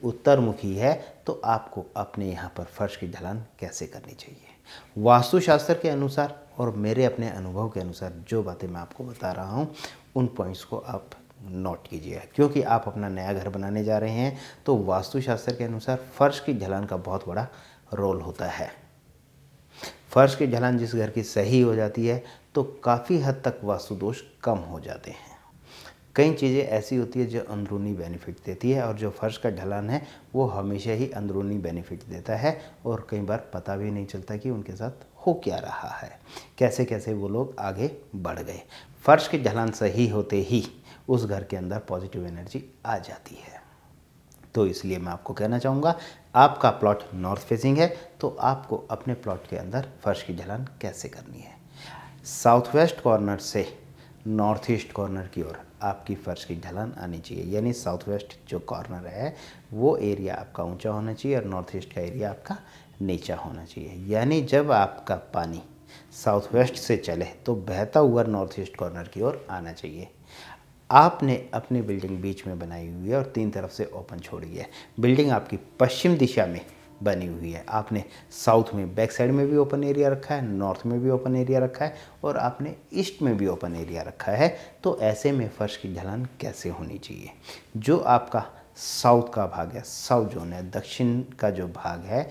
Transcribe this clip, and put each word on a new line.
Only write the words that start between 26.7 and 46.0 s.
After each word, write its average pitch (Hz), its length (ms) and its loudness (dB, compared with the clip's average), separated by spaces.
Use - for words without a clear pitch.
होती 123 240 0
है 120 60 4
जो 113 160 -4
अंदरूनी 101 500 -4
बेनिफिट 87 440 -8
देती 104 240 -2
है, 131 120 2
और 110 140 -2
जो 107 140 -4
फर्श 110 280 -4
का 117 120 0
ढलान 101 400 -4
है, 143 100 -2
वो 131 120 4
हमेशा 101 460 -4
ही 120 180 -2
अंदरूनी 101 480 -4
बेनिफिट 87 460 -8
देता 90 320 -6
है, 151 240 -2
और 110 240 -4
कई 104 100 -2
बार 101 180 -2
पता 98 220 -6
भी 104 140 -4
नहीं 101 160 -4
चलता 98 300 -10
कि 120 140 -4
उनके 107 220 -6
साथ 110 320 -10
हो 175 180 2
क्या 98 220 -2
रहा - 340 -8
है, - 280 -14
कैसे 127 260 4
कैसे 110 300 -4
वो 101 140 -4
लोग 113 300 -2
आगे 101 320 -2
बढ़ 87 220 -6
गए। - 240 -10
फर्श 156 240 8
की 160 100 0
ढलान 113 340 0
सही 110 360 2
होते 104 340 0
ही 117 220 2
उस 120 160 2
घर 101 200 -4
के 98 120 -6
अंदर 92 220 -6
पॉजिटिव 92 480 -6
एनर्जी 87 380 -10
आ 113 120 -2
जाती - 380 -14
है। - 260 -20
तो 107 120 4
इसलिए 92 320 -4
मैं 87 140 -6
आपको - 220 -10
कहना 110 240 0
चाहूँगा, 143 400 2